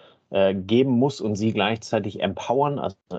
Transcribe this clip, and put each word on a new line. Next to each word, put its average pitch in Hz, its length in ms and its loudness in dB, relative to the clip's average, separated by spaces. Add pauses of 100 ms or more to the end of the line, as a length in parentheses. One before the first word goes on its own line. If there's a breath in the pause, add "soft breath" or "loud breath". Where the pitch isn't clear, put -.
(300 soft breath)
äh, 98 240 2
geben 113 380 2
muss 131 280 2
und 107 140 -2
sie 107 180 0
gleichzeitig 107 680 -2
empowern, 135 560 -2
also 95 180 -6 (220)